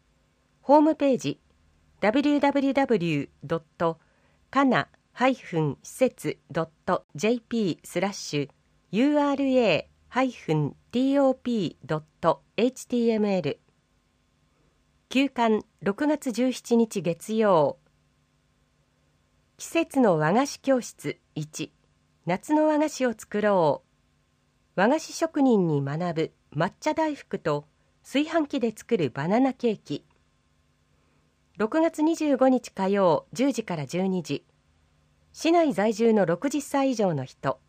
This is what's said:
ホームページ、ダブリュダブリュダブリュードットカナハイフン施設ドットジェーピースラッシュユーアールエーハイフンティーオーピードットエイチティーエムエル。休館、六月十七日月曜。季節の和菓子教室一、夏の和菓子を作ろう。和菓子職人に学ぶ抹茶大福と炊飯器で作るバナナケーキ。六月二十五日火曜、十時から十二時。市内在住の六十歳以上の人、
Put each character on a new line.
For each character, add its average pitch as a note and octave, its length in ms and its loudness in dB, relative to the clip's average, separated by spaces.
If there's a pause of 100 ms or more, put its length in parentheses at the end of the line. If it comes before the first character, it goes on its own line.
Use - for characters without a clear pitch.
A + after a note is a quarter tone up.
(600)
ホ C#4+ 180 6
ー - 20 6
ム D4+ 160 4
ペ C#4 180 2
ー G#3 40 0
ジ、 - 220 -6 (600)
ダ G3 120 0
ブ C#4 100 2
リ D4 160 2
ュ - 20 -4
ダ C#4+ 120 2
ブ C#4 80 0
リ C4+ 100 0
ュ - 20 0
ダ C#4 140 2
ブ A#3 120 2
リ D#3+ 240 -2
ュ - 40 -8
ー - 20 -16 (160)
ド E3 140 -4
ッ D#3+ 40 -14 (140)
ト E3 220 -2 (520)
カ C#4 140 2
ナ G3+ 240 2 (240)
ハ B3+ 160 0
イ C4 60 2
フ - 260 -6
ン C#3+ 220 -2
施 - 100 -20
設 - 460 -4 (120)
ド D#3+ 120 -4
ッ E3 60 -8 (180)
ト - 280 -2
ジ D#3+ 140 -2
ェ A#3+ 60 2
ー A#3+ 140 -8
ピ G#3+ 340 -2
ー - 40 -20
ス - 140 -6
ラ F#3+ 80 0
ッ G3+ 40 -8
シ - 300 -8
ュ C3+ 60 -8 (420)
ユ C#4 280 2
ー C#4+ 120 2
ア - 20 0
ー C#4 40 -2
ル C#4 140 -2
エ A3+ 400 2
ー - 40 -20 (140)
ハ B3+ 160 0
イ B3+ 80 -4
フ - 220 -6
ン D3+ 220 -2 (140)
テ A#3 80 -4
ィ C4+ 160 0
ー C#4 80 2
オ C4 120 4
ー - 20 -20
ピ A3+ 440 -4
ー - 60 -20
ド D#3 120 -4
ッ D3+ 40 -12 (180)
ト E3 220 0 (140)
エ A3 100 2
イ B3+ 60 0
チ - 160 -18
テ B3 80 -4
ィ A#3 120 2
ー - 40 2
エ A3 80 0
ム G#3+ 80 0
エ F#3+ 120 0
ル。 D3 200 -4 (1500)
休 C4+ 180 2
館、 A3+ 360 0 (180)
六 G#3 260 -2
月 C#4+ 240 -2
十 B3 200 0
七 - 240 -2
日 A3 260 0
月 E3+ 320 -6
曜。 F#3+ 440 2 (1800)
季 - 100 -16
節 D#4+ 340 -2
の G3 180 4
和 D3+ 140 2
菓 B3+ 140 2
子 - 140 -12
教 C4 200 0
室 - 380 -10 (160)
一、 D3+ 380 -10 (540)
夏 F#3+ 280 -2
の D#4 120 4
和 D4+ 120 2
菓 D#4 100 0
子 B3+ 180 -4
を A#3 60 -2
作 - 280 -8
ろ F#3+ 420 2 (920)
う。 F3 40 0
和 G3+ 80 4
菓 D4+ 120 2
子 - 120 -16
職 D#4+ 300 -2
人 A3 240 4
に D3 160 0
学 D#3+ 320 -6
ぶ D#3+ 180 -4 (220)
抹 E3+ 260 -2
茶 D4+ 140 -2
大 D#4 200 -2
福 - 240 -12
と D3 280 -4 (360)
炊 C#4+ 220 -2
飯 D#4 220 -2
器 C#4 140 -6
で A3+ 140 -2
作 - 220 -6
る D3+ 140 0
バ C#3+ 180 -6
ナ A3 120 2
ナ C4 120 2
ケ A#3 200 -2
ー F#3+ 60 -6
キ。 - 260 -12 (1500)
六 A3 240 -2
月 D#4+ 220 0
二 D#4+ 120 2
十 D4+ 220 0
五 C4 120 4
日 B3+ 220 0
火 F#3+ 180 -4
曜、 F#3+ 440 2
十 C4 200 0
時 A3 120 -4
か F3+ 120 -6
ら C#3+ 100 -6
十 F3+ 200 -2
二 F#3 160 -2
時。 - 220 -8 (880)
市 D#4+ 200 0
内 E4 200 4
在 G3+ 200 0
住 A3+ 200 2
の G#3 120 4
六 F3 240 -2
十 D4 120 -4
歳 C4+ 320 0
以 - 20 -2
上 G3 200 0
の C3+ 100 -4
人、 - 440 -6